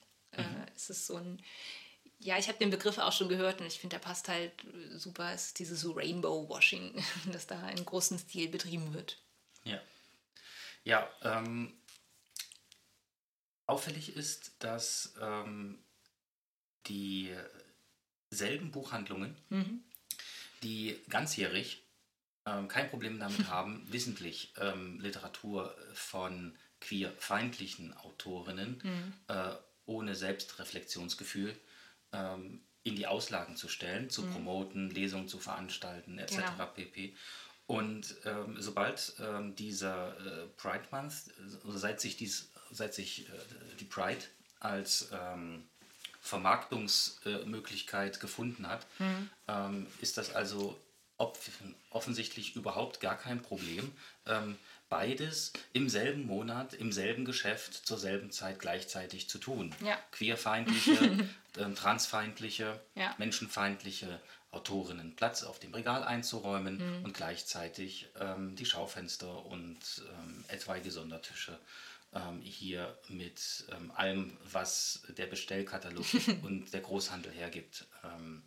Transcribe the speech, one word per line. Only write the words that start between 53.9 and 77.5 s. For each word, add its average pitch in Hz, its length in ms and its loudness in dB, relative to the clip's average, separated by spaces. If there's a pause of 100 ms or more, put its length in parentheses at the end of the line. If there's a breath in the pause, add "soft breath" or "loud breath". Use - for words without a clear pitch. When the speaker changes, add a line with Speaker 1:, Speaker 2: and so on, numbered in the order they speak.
Speaker 2:
ähm, 107 320 2 (320 loud breath)
beides 139 640 2 (200 loud breath)
im 131 160 6
selben 127 360 4
Monat, 117 480 0
im 113 180 0
selben 107 340 2
Geschäft, 107 480 0
zur - 260 0
selben 98 320 0
Zeit 95 280 -4
gleichzeitig 92 680 -2
zu - 80 -2
tun. 95 440 -2
Speaker 1:
Ja. 208 160 4 (140)
Speaker 2:
Queerfeindliche, 185 1200 8 (160)
Speaker 1:
<laughs> - 120 -12
Speaker 2:
ähm, 101 180 2
transfeindliche, 107 1040 2 (160)
Speaker 1:
Ja. 190 220 2
Speaker 2:
menschenfeindliche 101 1040 0 (320 loud breath)
Autorinnen 87 640 -2
Platz - 280 4
auf - 160 -8
dem 85 160 -12
Regal 123 280 2
einzuräumen 101 720 2 (220)
Speaker 1:
Mhm. - 60 -4
Speaker 2:
und 98 80 -6
gleichzeitig, - 920 -4 (120)
ähm, 95 360 -2
die 123 100 -4
Schaufenster 90 800 -2
und, 85 640 -6
ähm, 82 380 -10
etwaige 92 420 -2
Sondertische, 82 720 -6 (520 loud breath)
ähm, 87 300 -4
hier 90 560 -4 (120)
mit, - 600 -6
ähm, 87 200 -8
allem, 95 440 4 (160)
was - 580 2
der 92 180 -2
Bestellkatalog 95 760 -2
Speaker 1:
<laughs> 90 400 6
Speaker 2:
und 98 300 -2
der 95 80 2
Großhandel 95 500 0
hergibt, 85 540 -8 (180)